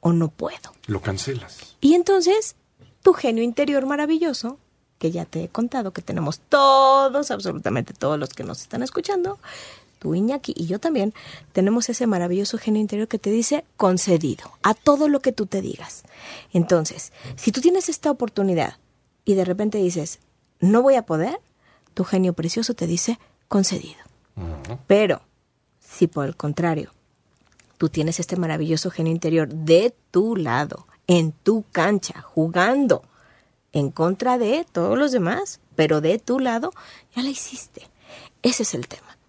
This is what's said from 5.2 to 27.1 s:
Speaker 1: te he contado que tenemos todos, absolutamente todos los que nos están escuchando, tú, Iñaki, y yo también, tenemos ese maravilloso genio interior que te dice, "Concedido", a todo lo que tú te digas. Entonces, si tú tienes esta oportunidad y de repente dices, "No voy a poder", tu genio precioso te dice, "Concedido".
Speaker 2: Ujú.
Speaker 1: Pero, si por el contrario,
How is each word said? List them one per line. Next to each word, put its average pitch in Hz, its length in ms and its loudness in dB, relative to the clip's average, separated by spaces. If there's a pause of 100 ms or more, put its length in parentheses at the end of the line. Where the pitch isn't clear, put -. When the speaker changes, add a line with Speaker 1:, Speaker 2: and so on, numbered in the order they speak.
Speaker 1:
te 165 200 -8
he 170 40 -10
contado 226 440 -4
que 180 100 -12
tenemos 165 380 -6
todos, 269 880 4
absolutamente 185 640 -4
todos 147 240 -2
los 143 120 -6
que - 140 -14
nos - 180 -12
están 220 200 -8
escuchando, 381 560 -4 (600)
tú, 156 140 -4
Iñaki, 226 420 -4
y 170 100 -6
yo 180 140 -4
también, 220 320 -2 (400)
tenemos 208 360 0
ese 247 180 -2
maravilloso 190 500 0
genio 214 240 0
interior 214 280 -2
que 220 100 -4
te 196 120 -4
dice, 233 340 0 (120)
"Concedido", 175 720 0 (120)
a 208 120 4
todo 294 340 2
lo 285 120 2
que 262 120 0
tú 214 140 -4
te 196 140 -4
digas. - 440 -12 (480)
Entonces, 170 600 0 (240)
si - 160 0
tú 262 80 -4
tienes 349 280 2
esta 311 220 -2
oportunidad 196 680 -2 (460)
y 208 100 2
de 190 100 2
repente 208 340 -2
dices, 175 420 -2 (400)
"No 214 220 6
voy 269 120 6
a 233 100 2
poder", 175 340 -2 (560)
tu 190 100 -2
genio 185 280 2
precioso 175 420 -4
te - 120 -6
dice, 175 320 -2 (300)
"Concedido". - 500 -2 (380)
Speaker 2:
Ujú. 85 500 -10
Speaker 1:
Pero, 196 340 4 (600)
si - 260 -2
por 147 200 -4
el 156 100 -8
contrario, 156 560 -4 (840)